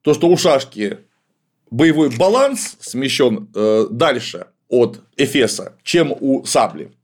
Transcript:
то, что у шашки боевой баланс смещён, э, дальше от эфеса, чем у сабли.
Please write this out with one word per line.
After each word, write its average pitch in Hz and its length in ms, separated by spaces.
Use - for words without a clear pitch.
то, 151 140
что 160 140
у 175 80
шашки 135 600
боевой 151 400
баланс 220 720
смещён, 123 720
э, 107 360
дальше 123 560
от 117 340
эфеса, 127 680
чем 160 340
у 135 280
сабли. 87 440